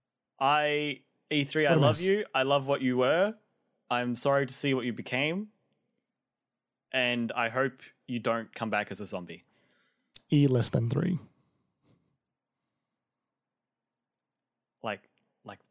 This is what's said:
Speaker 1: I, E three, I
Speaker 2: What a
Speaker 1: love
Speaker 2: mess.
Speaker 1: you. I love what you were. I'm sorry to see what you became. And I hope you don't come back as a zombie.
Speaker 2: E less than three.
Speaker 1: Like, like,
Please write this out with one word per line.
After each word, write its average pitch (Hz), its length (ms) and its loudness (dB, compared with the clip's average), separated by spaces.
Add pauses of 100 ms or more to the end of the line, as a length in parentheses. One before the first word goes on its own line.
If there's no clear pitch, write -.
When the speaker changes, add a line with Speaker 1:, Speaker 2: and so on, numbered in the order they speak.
(400)
Speaker 1:
I, 147 640 0 (280)
E 147 140 2
three, 151 220 0
I 143 40 4
Speaker 2:
What 156 80 6
a - 20 4
Speaker 1:
love 147 180 4
Speaker 2:
mess. 170 40 -6
Speaker 1:
you. 196 220 0 (100)
I 135 80 2
love 135 240 2
what 139 160 0
you 127 140 2
were. 165 380 2 (540)
I'm 123 280 -2
sorry 139 300 2
to 127 60 -10
see 139 220 -2
what 123 120 -2
you 120 60 -2
became. 151 580 -4 (1400)
And 120 400 -2
I 117 180 -2
hope 131 320 -2 (280)
you 120 100 -4
don't 113 340 -2
come 110 180 -6
back 104 200 -2
as 98 100 -10
a 101 60 -10
zombie. 87 380 -10 (880)
Speaker 2:
E 143 160 6
less 127 220 2
than 117 200 0
three. - 300 -2 (3500)
Speaker 1:
Like, 104 180 -6 (440)
like, 101 140 -16 (120)